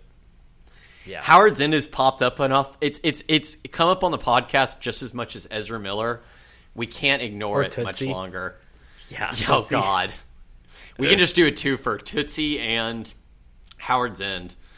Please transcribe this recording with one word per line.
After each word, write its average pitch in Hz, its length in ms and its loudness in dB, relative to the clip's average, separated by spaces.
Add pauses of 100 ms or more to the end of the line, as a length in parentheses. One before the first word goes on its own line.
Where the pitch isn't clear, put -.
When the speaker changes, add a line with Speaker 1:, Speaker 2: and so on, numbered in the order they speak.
(1040)
Speaker 1:
Yeah. 85 160 -12
Speaker 2:
Howard's 175 380 8
End 147 140 2
has 147 140 2
popped 131 340 2
up 127 180 2
enough. 135 400 2
It's, 147 240 -2
it's, 156 240 -2
it's 156 300 0 (140)
come 170 180 2
up 185 140 2
on 175 80 2
the 139 60 -4
podcast 127 640 0
just - 220 -8
as 123 120 -12
much 120 220 -8
as 101 160 -14
Ezra 107 280 -6
Miller. 107 420 -4 (540)
We 117 120 -6
can't 139 340 -2
ignore 104 380 -4
Speaker 1:
Or 139 40 2
Speaker 2:
it - 140 -6
much 104 220 -6
Speaker 1:
Tootsie. 135 140 -4
Speaker 2:
longer. 92 420 -8 (540)
Speaker 1:
Yeah, - 220 -6 (180)
Speaker 2:
Oh, 131 140 4
Speaker 1:
Tootsie. - 120 -4
Speaker 2:
God. 95 380 0 (840)
We 139 120 0
can 196 100 6
just 180 160 2
do 170 120 6
a 139 40 2
twofer, 123 500 -2
Tootsie 147 580 -4
and 113 520 -4 (640)
Howard's 123 440 0
End. 92 340 -6 (220)